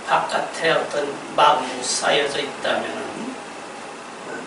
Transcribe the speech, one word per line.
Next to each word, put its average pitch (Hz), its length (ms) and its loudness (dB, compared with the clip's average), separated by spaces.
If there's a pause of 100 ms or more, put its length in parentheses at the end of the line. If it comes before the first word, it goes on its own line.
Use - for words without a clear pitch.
바깥에 - 640 2
어떤 143 640 0
마음이 - 480 4
쌓여져 - 580 2
있다면은 - 960 -2 (1120)